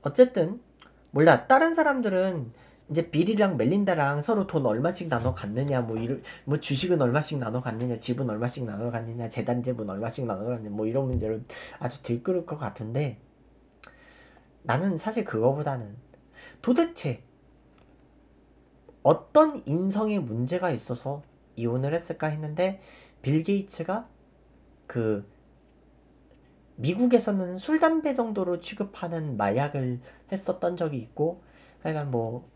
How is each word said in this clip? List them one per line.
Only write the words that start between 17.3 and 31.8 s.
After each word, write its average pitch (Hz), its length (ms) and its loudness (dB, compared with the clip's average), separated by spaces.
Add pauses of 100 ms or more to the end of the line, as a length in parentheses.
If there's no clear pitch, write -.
어떤 294 600 4
인성에 196 540 0
문제가 135 520 -2
있어서 135 520 -6 (320)
이혼을 127 380 -2
했을까 165 340 -4
했는데 156 520 -2 (420)
빌 156 220 2
게이츠가 196 640 -4 (800)
그 110 380 0 (1500)
미국에서는 190 840 2
술, 311 220 2
담배 320 340 2
정도로 202 460 -2
취급하는 165 800 -6
마약을 123 640 0 (300)
했었던 180 440 -2
적이 160 220 -4
있고 147 460 -4 (400)